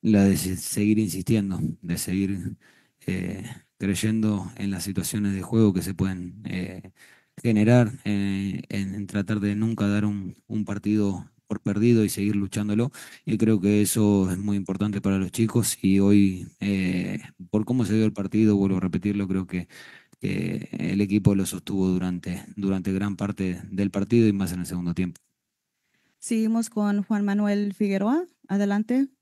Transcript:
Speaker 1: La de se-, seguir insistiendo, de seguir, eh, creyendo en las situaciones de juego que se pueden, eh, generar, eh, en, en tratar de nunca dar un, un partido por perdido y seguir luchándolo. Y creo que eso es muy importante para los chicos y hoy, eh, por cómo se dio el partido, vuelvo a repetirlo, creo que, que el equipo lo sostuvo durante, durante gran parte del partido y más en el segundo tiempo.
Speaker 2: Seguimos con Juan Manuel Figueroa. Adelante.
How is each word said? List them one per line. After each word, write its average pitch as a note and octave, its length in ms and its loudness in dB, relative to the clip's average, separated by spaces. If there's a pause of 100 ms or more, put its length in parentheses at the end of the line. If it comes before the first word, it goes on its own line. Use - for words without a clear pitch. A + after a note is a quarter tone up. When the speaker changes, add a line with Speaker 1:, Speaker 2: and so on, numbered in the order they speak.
Speaker 1:
La G#2 220 6
de G2 120 4
se-, F#2 220 -4
seguir G#2 400 0
insistiendo, G2 600 -2 (220)
de E2+ 180 -4
seguir, F#2+ 580 -4 (500)
eh, F#2 360 -6 (360)
creyendo G#2 760 -2
en G2 140 -4
las F2 140 -6
situaciones G2 480 -4
de F#2+ 100 -4
juego A2 300 4
que F2+ 100 0
se F2+ 120 -6
pueden, F#2 500 -4
eh, F#2 480 -8 (500)
generar, A2+ 480 4 (140)
eh, G2 640 -4
en, G2 260 -6
en G2+ 120 -8
tratar G#2 340 -2
de G2+ 160 -2
nunca G#2+ 320 -2
dar G#2 160 0
un, G2+ 320 -4 (100)
un G#2+ 180 -4
partido G2+ 640 -2 (180)
por G2 140 -6
perdido A2 440 4
y G2 60 0
seguir G2+ 260 -2
luchándolo. G#2 560 -2 (320)
Y - 140 -2
creo A2 220 4
que G#2 220 4
eso G2+ 480 4
es F2+ 80 -2
muy G2+ 180 -2
importante G2 440 -2
para G2 180 2
los F#2+ 140 -2
chicos A2+ 500 0
y G2 180 4
hoy, G2 480 4 (120)
eh, F#2+ 600 -2 (300)
por G#2+ 140 0
cómo B2 200 0
se G2+ 100 -2
dio A2 100 4
el G#2+ 80 0
partido, G#2 440 2
vuelvo F#2+ 200 2
a F2 40 0
repetirlo, G2 460 -2
creo F#2 200 -2
que, F2+ 220 -8 (520)
que F2+ 520 -4
el F#2+ 280 -2
equipo G2+ 340 4
lo G2 120 0
sostuvo F#2+ 420 -2
durante, F2+ 560 -4 (120)
durante F#2+ 360 -2
gran G2 240 -2
parte F#2+ 540 -4
del G2 200 0
partido A2 380 4
y G#2 60 4
más F#2+ 180 -2
en F2+ 80 -4
el E2+ 60 -6
segundo F2 280 -4
tiempo. F2+ 260 -4 (1000)
Speaker 2:
Seguimos A3+ 500 0
con G3+ 340 0
Juan G3+ 220 0
Manuel G3+ 480 0
Figueroa. G#3 520 0 (240)
Adelante. G#3 600 0 (140)